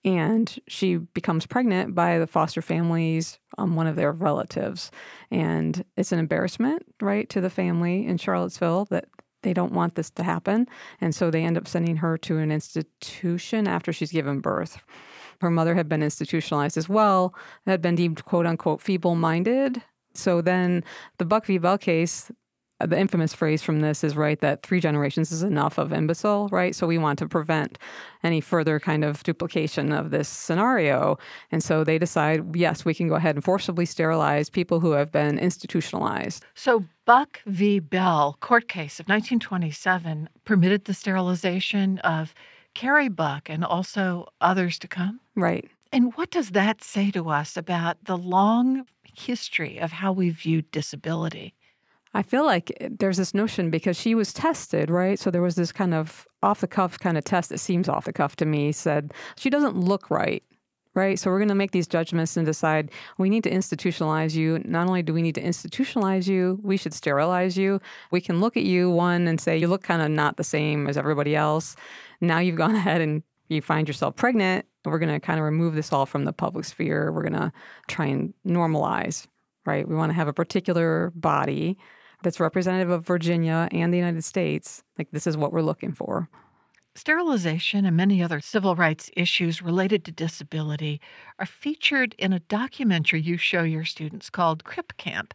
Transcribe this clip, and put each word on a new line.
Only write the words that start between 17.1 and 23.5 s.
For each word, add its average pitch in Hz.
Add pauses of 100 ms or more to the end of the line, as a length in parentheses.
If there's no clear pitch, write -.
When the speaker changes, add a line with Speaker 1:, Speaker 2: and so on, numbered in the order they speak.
Speaker 1:
had 190
been 175
deemed, 165
quote 175
unquote, 165
feeble-minded. 185 (320)
So 175
then 180 (340)
the 185
Buck 214
v. 190
Bell 180
case, 170 (500)
uh, -
the 160
infamous 170
phrase 156